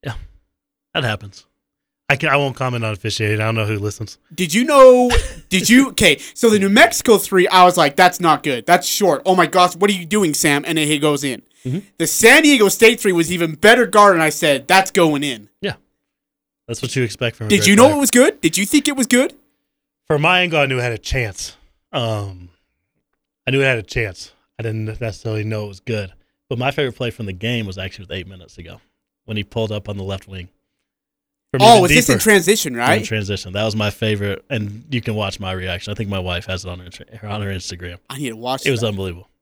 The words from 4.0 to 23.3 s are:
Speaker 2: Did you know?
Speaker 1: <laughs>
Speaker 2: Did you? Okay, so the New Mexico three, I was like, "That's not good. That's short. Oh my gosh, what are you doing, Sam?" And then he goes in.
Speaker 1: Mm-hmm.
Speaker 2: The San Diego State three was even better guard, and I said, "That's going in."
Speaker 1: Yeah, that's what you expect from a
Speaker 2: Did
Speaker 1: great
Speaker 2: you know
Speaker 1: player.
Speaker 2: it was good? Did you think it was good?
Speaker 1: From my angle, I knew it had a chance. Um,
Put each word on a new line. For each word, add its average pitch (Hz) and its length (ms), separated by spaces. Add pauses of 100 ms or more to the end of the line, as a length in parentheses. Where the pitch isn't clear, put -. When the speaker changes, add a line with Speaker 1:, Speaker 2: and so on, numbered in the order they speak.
Speaker 2:
Did 175 180
you 240 120
know? 254 440 (200)
Speaker 1:
<laughs> - 200
Speaker 2:
Did 185 200
you? 254 220
Okay, 160 260 (160)
so 233 160
the 208 100
New 196 100
Mexico 247 480
three, 185 300
I 185 160
was 180 140
like, 147 180
"That's 180 240
not 175 240
good. 123 220
That's 175 200
short. 170 400
Oh 190 100
my 175 120
gosh, 180 300
what 202 120
are 208 40
you 175 120
doing, 170 280
Sam?" 147 340
And 160 100
then 156 100
he 151 120
goes 147 240
in. 131 200 (200)
Speaker 1:
Mm-hmm. 131 160 (180)
Speaker 2:
The 165 100
San 262 360
Diego 262 240
State 226 320
three 196 140
was 170 180
even 165 240
better 233 300
guard, 202 300
and 165 60
I 156 100
said, 143 360
"That's 190 240
going 151 320
in." 113 240 (140)
Speaker 1:
Yeah, 196 140 (920)
that's 117 140
what 123 120
you 131 100
expect 117 340
from 110 100
a - 20
Speaker 2:
Did 202 120
Speaker 1:
great - 80
Speaker 2:
you 202 80
know 233 80
Speaker 1:
player. 302 100
Speaker 2:
it 294 60
was 269 100
good? 254 300
Did 160 160
you 202 80
think 294 240
it 269 80
was 247 100
good? 254 260 (720)
Speaker 1:
From 147 180
my 180 180
angle, 165 180
I 143 60
knew 131 140
it - 20
had 123 100
a 110 60
chance. - 580 (380)
Um, 101 560 (1000)